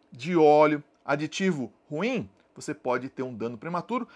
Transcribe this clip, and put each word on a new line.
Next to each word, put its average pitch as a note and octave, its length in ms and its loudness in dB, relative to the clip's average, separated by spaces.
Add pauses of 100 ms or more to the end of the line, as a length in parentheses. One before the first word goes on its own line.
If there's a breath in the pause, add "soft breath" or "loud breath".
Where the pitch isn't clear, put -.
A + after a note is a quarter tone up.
(100)
de D#3 260 -6
óleo, D3+ 460 6 (220)
aditivo D3 680 -2 (180)
ruim, E3+ 380 -4 (260)
você C#3+ 200 -10
pode B2+ 340 -4
ter C3 140 -10
um B2+ 120 -8
dano A2+ 220 -8
prematuro. F3 600 -6